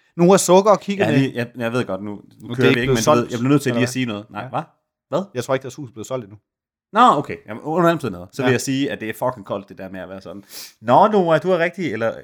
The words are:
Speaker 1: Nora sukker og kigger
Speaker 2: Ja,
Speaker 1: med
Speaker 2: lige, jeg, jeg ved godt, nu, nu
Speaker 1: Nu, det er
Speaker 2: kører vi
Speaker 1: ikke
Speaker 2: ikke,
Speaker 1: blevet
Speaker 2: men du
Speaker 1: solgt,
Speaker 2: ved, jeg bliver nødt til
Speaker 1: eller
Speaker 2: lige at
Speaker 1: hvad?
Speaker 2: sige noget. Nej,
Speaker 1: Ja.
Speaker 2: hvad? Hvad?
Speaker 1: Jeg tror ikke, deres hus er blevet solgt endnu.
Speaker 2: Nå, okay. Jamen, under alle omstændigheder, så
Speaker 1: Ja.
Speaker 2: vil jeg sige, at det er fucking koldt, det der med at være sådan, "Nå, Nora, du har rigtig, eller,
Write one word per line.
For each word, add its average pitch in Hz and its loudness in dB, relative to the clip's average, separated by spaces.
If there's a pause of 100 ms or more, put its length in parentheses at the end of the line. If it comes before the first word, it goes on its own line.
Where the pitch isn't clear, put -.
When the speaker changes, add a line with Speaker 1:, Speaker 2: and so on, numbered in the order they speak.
(180)
Speaker 1:
Nora 175 8
sukker 190 4
og 190 4
kigger 202 -2
Speaker 2:
Ja, 110 0
Speaker 1:
med 143 2
Speaker 2:
lige, 135 0
jeg, 120 -4 (100)
jeg 117 -4
ved 120 -2
godt, 95 -8
nu, 104 -10
nu 101 -12 (200)
Speaker 1:
Nu, 110 -18
det - -10
er 120 -8
Speaker 2:
kører 123 4
vi - 6
Speaker 1:
ikke - -
Speaker 2:
ikke, - 6
Speaker 1:
blevet 131 -2
Speaker 2:
men 131 2
du 113 0
Speaker 1:
solgt, 120 4
Speaker 2:
ved, - -4
jeg 120 -4
bliver 127 0
nødt 143 4
til 135 -2
Speaker 1:
eller 120 0
Speaker 2:
lige 120 2
at 117 2
Speaker 1:
hvad? 120 -6
Speaker 2:
sige 131 -2
noget. 104 -6
Nej, 104 -12
Speaker 1:
Ja. 127 -12
Speaker 2:
hvad? 131 -6 (480)
Hvad? 151 -2 (120)
Speaker 1:
Jeg 123 -6
tror 139 -4
ikke, 131 -2
deres 127 -16
hus 135 -14
er - -20
blevet 107 -16
solgt 131 -8
endnu. 101 -20 (560)
Speaker 2:
Nå, 202 2 (180)
okay. 127 -6 (120)
Jamen, 110 -12
under 160 -2
alle 170 4
omstændigheder, 95 -8
så - -8
Speaker 1:
Ja. 127 0
Speaker 2:
vil 131 4
jeg 117 0
sige, 135 -2
at 101 -8
det 110 -8
er 110 -8
fucking 123 -6
koldt, 101 -8
det 92 -20
der 95 -14
med 95 -14
at 90 -12
være 95 -16
sådan, 92 -16 (380)
"Nå, 135 6
Nora, 180 2
du 175 -4
har 180 2
rigtig, 170 -4
eller, 113 -4 (100)